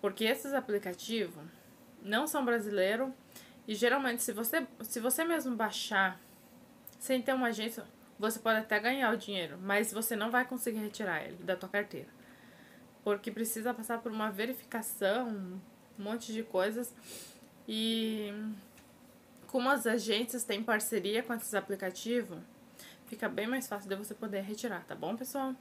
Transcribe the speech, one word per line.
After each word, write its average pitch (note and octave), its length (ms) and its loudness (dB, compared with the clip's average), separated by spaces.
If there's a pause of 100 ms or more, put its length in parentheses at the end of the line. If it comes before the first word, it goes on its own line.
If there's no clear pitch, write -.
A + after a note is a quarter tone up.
Porque G3+ 240 0
esses C4+ 280 2
aplicativos G3+ 880 0 (600)
não A3 240 2
são D4+ 160 2
brasileiros G#3+ 680 2 (560)
e G#3+ 80 -2
geralmente A#3+ 480 4
se G#3+ 120 -2
você, A#3 340 2 (140)
se A3+ 180 -4
você B3 240 2
mesmo C#4+ 320 2
baixar G3 640 2 (800)
sem C4 220 2
ter C4 120 2
uma B3+ 140 4
agência, A3 380 -2 (340)
você A3 200 0
pode A3 200 4
até A3 180 2
ganhar A#3+ 360 4
o A#3 40 2
dinheiro, F3 400 -4
mas G3+ 360 2
você A3 240 0
não G#3+ 120 0
vai B3 140 4
conseguir A#3+ 360 -2
retirar G3+ 440 -2
ele E3+ 220 -10
da F3+ 100 2
tua F#3 140 -8
carteira. G3+ 500 -4 (840)
Porque G#3 300 0
precisa A3+ 420 -2
passar A3+ 260 -4
por A3+ 120 -4
uma G#3+ 180 0
verificação, A3+ 1000 0
um F#3+ 300 -6 (380)
monte A3 360 -4
de A3 100 -2
coisas. A3 500 0 (720)
E A3 640 0 (1160)
como C4 220 2
as A#3+ 180 4
agências A3+ 560 2
têm G#3 180 -2
parceria G#3+ 600 2
com B3 100 -4
esses A3+ 220 -4
aplicativos, F#3+ 840 -2 (720)
fica A3 220 -4
bem G3+ 180 -2
mais B3+ 200 -2
fácil G3+ 220 -6
de G3 60 0
você G#3 180 -8
poder G3+ 280 -4
retirar, G3+ 420 -4
tá - 120 -10
bom, A#3 200 -4
pessoal? C4 460 -4